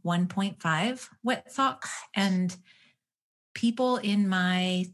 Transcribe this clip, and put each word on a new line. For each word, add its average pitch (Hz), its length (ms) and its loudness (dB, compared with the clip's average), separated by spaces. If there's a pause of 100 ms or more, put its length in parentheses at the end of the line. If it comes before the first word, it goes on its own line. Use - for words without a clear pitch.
one 175 240 0
point 196 360 -4
five 180 480 -2 (120)
wet - 300 -4
socks. - 380 -2 (240)
And 185 420 2 (960)
people 247 440 2
in 202 300 2
my 180 640 2